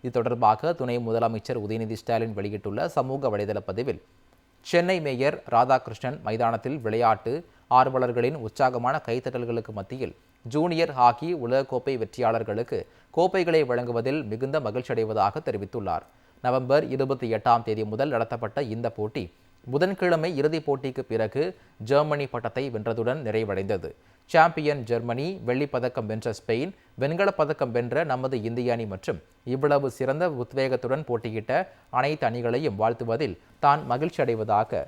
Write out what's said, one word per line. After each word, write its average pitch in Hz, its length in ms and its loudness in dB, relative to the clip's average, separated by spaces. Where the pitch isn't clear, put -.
இது 123 160 -6
தொடர்பாக 120 540 2
துணை 123 240 -2
முதலமைச்சர் 113 560 0
உதயநிதி 110 380 -4
ஸ்டாலின் 113 360 -2
வெளியிட்டுள்ள 104 500 -4
சமூக 135 440 -2
வலைதள 104 280 -2
பதிவில், 101 320 -4
சென்னை 175 340 4
மேயர் 139 360 0
ராதாகிருஷ்ணன் 127 720 2
மைதானத்தில் 117 640 -2
விளையாட்டு 113 480 2
ஆர்வலர்களின் 127 680 2
உற்சாகமான 127 500 0
கைத்தட்டல்களுக்கு 117 720 -4
மத்தியில் 117 380 -8
ஜூனியர் 160 520 2
ஹாக்கி 123 320 6
உலகக்கோப்பை 131 580 0
வெற்றியாளர்களுக்கு 113 760 0
கோப்பைகளை 170 560 4
வழங்குவதில் 120 540 0
மிகுந்த 127 360 -2
மகிழ்ச்சியடைவதாக 110 840 0
தெரிவித்துள்ளார். 98 600 -4
நவம்பர் 131 440 4
இருபத்தி 131 460 -2
எட்டாம் 117 340 4
தேதி 110 160 0
முதல் 123 320 -2
நடத்தப்பட்ட 117 460 -2
இந்த 117 160 -2
போட்டி 107 340 -6
புதன்கிழமை 165 640 2
இறுதிப் 156 260 2
போட்டிக்கு 135 420 -2
பிறகு 110 340 0
ஜெர்மனி 147 380 2
பட்டத்தை 120 360 -4
வென்றதுடன் 117 500 -2
நிறைவடைந்தது. 101 640 -2
சாம்பியன் 156 580 4
ஜெர்மனி, 117 380 -2
வெள்ளிப் 135 260 0
பதக்கம் 120 360 -2
வென்ற 110 180 -4
ஸ்பெயின், 131 340 -2
வெண்கலப் 170 380 0
பதக்கம் 143 360 0
வென்ற 120 300 0
நமது 131 380 -2
இந்திய 120 320 0
அணி 117 120 -4
மற்றும் 95 320 -6
இவ்வளவு 139 360 2
சிறந்த 135 400 -2
உத்வேகத்துடன் 131 800 -2
போட்டியிட்ட 113 440 -4
அனைத்து 135 360 0
அணிகளையும் 120 540 0
வாழ்த்துவதில் 113 560 0
தான் 147 220 6
மகிழ்ச்சி 143 360 -2
அடைவதாக 110 640 2